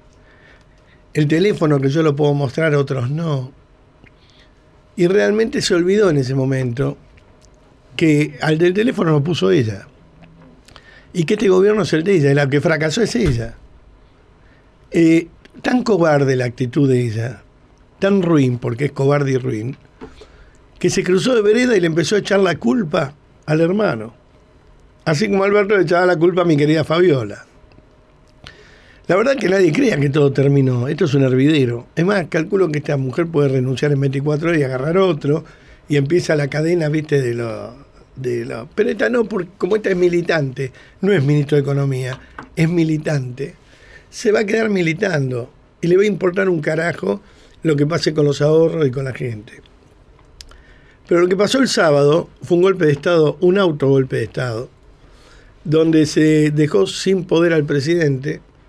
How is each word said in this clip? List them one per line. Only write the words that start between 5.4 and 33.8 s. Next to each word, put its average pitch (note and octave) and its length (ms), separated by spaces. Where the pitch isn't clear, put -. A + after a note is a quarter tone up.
se F#3 140
olvidó F#3+ 340
en D3+ 80
ese C3 160
momento C3+ 640
que D3+ 460
al D#3 160
del F3 160
teléfono G#3 380
lo D3 120
puso F3+ 280
ella. A2 360
Y E3+ 120
que G#3 100
este G#3 140
gobierno G3 340
es C#3+ 100
el D#3+ 100
de G3 120
ella, C#3+ 160
y - 20
la C#3+ 160
que C#3+ 120
fracasó D#3 400
es - 140
ella. A#2+ 400
Eh, E3 360
tan B3 220
cobarde D3+ 520
la B2+ 100
actitud B2+ 420
de B2 180
ella, A2+ 360
tan G3 220
ruin, D3 360
porque A#2+ 280
es C#3 60
cobarde C#3 400
y C3 60
ruin, B2 380
que F3 100
se F3+ 140
cruzó F#3 320
de A3 60
vereda A#3 340
y F#3 60
le F3 60
empezó E3 280
a G#3 40
echar G3 200
la F3+ 160
culpa F3+ 580
al D#3 160
hermano. E3 520
Así E3 240
como G3 160
Alberto G3+ 320
le F#3+ 80
echaba F3 220
la F3+ 120
culpa F3 260
a - 20
mi E3 100
querida D3+ 280
Fabiola. D3 600
La E3+ 80
verdad B3+ 220
que G3 120
nadie F#3+ 220
crea A3+ 260
que C#3+ 120
todo C#3+ 220
terminó. C3 560
Esto E3 180
es C3 80
un C#3 100
hervidero. C3 720
Es E3 100
más, F#3+ 220
calculo F3+ 420
que D3+ 100
esta D3 180
mujer C3+ 300
puede D3 220
renunciar C3 440